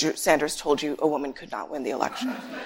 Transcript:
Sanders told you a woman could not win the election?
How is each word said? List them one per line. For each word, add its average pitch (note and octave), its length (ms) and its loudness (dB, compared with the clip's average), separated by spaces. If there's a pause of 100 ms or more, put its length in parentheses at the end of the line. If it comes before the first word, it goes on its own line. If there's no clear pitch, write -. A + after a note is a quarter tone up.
(160)
Sanders D3+ 400 4
told D3 260 2
you D3 160 -2
a D#3 100 4
woman C#3+ 260 0
could - 180 -14
not G#2 180 -6
win C#3+ 140 -6
the - 80 -2
election? - 420 -2 (320)